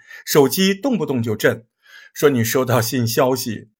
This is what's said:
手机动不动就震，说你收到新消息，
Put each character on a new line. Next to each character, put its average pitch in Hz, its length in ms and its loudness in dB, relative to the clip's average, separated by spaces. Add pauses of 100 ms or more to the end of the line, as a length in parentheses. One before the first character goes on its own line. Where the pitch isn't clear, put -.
(240)
手 139 240 4
机 190 260 0
动 226 220 -4
不 156 80 -4
动 135 180 -2
就 110 140 -4
震， - 300 -2 (480)
说 147 160 2
你 123 120 2
收 127 220 0
到 120 160 0
新 117 260 -2
消 131 300 0
息， 117 440 -8